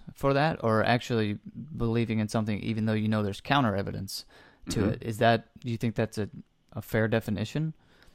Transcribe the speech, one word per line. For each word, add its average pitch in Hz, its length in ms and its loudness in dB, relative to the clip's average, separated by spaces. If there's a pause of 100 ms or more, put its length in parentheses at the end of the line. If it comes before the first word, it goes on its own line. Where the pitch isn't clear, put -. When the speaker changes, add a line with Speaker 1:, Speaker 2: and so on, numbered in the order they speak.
(160)
Speaker 1:
for 139 180 2
that, 147 300 2
or 110 200 4
actually 110 540 0 (400)
believing 113 400 0
in 107 100 0
something 107 340 -2
even 110 260 -2
though 110 60 2
you 107 140 2
know 107 140 2
there's 98 200 -2
counter 127 340 2
evidence 98 500 -6 (440)
to - 120 -2
Speaker 2:
Mm-hmm. 101 80 4
Speaker 1:
it. - 140 -4
Is 113 140 -6
that, 113 300 4 (140)
do 123 100 -6
you 117 60 -4
think 117 180 -2
that's 110 240 -2
a, 101 100 -4 (440)
a 110 80 -8
fair 110 260 0
definition 113 640 -2 (420)